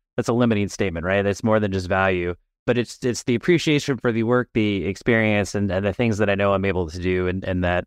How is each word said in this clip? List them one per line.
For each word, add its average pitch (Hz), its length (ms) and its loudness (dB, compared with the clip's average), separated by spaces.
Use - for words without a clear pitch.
that's 123 140 -4
a 120 40 2
limiting 113 340 2
statement, 85 380 -4
right? 98 200 0
It's 101 180 -4
more 110 160 4
than 104 120 0
just 92 160 -2
value. 92 480 0
But 120 100 2
it's, - 260 -6
it's 123 200 -4
the 127 100 0
appreciation 143 640 0
for 120 140 0
the 113 100 0
work, 120 320 0
the 104 320 0
experience, 104 720 0
and, 101 160 -2
and 92 120 -2
the 101 100 0
things 113 260 0
that 104 100 2
I 101 60 2
know 101 180 2
I'm 95 120 0
able 92 240 0
to 87 100 -10
do 90 280 0
and, 92 160 -4
and 92 200 -2
that 87 240 0